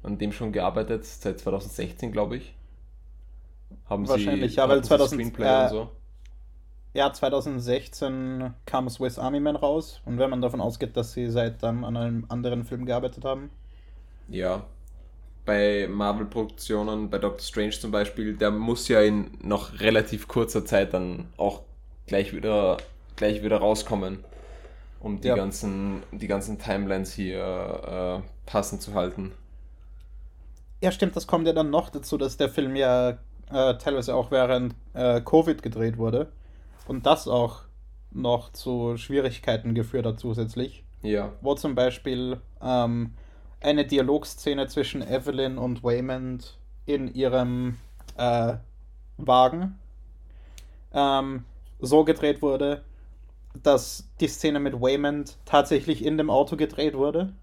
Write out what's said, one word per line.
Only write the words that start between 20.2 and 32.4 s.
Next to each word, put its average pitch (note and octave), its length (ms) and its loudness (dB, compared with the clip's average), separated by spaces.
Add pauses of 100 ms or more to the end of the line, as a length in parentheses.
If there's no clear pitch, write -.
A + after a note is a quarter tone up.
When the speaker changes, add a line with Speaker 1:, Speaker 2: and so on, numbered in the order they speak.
Speaker 1:
kurzer A2+ 380 0
Zeit G2 280 2
dann F2+ 440 -4
auch - 260 -2 (440)
gleich G2 260 0
wieder, G2+ 440 2 (380)
gleich G#2+ 280 0
wieder G#2+ 140 4
rauskommen, G2 680 0 (760)
um G2+ 220 -6
die B2+ 80 0
Speaker 2:
Ja. B2 60 6
Speaker 1:
ganzen, G2 760 -4
die G#2 160 -8
ganzen G2 320 -4
Timelines G2 540 -2
hier, F#2 1120 -4
äh, - 60 -14 (160)
passend G2+ 380 -2
zu G#2 100 -10
halten. F#2+ 400 -2 (1500)
Speaker 2:
Ja, F#3 100 4
stimmt, F#3 240 0
das E3 120 -4
kommt E3 200 4
ja E3 60 4
dann D#3+ 160 2
noch D#3 200 2
dazu, C#3+ 280 -4
dass C3+ 200 -2
der C#3 120 4